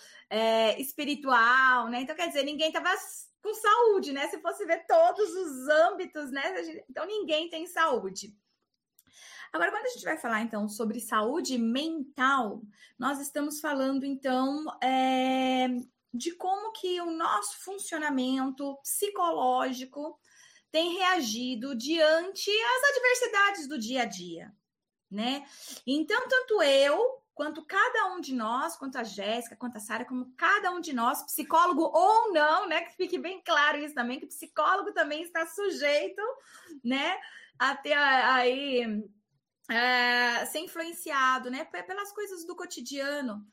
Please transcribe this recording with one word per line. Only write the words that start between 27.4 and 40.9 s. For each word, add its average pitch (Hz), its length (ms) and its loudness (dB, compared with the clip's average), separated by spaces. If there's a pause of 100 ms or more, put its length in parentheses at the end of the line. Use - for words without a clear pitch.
cada 415 480 2
um 359 80 -8
de 262 140 -6
nós, 247 420 -2
quanto 269 220 -10
a 240 40 -2
Jéssica, 214 540 -6
quanto 240 220 -10
a - 20 -12
Sara, 226 240 -6
como 254 320 -8
cada 370 360 2
um 359 60 -6
de 330 140 -8
nós, 247 300 0
psicólogo 320 720 2
ou 415 400 6
não, 320 340 4
né? 320 140 0
Que - 140 -14
fique 359 200 -2
bem 359 260 -8
claro 294 360 2
isso 294 160 -8
também, 254 260 -4
que - 60 -14
psicólogo 320 640 0
também 302 300 0
está 330 240 -4
sujeito, 330 760 -2 (640)
né? 277 320 0 (420)
A 269 160 2
ter 294 200 0
a-, 262 400 6
aí, 247 680 2 (680)
é, 247 760 2
ser 311 140 -6
influenciado, 294 920 -2